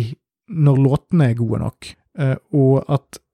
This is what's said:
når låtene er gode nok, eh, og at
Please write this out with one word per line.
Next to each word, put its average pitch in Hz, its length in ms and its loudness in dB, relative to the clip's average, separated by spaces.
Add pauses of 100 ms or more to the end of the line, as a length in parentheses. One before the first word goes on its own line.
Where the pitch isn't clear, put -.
(540)
når 143 260 2
låtene 139 500 0
er 117 80 -4
gode 113 240 -4
nok, - 320 -10 (260)
eh, 135 160 -2 (200)
og 135 360 4
at - 280 -6 (140)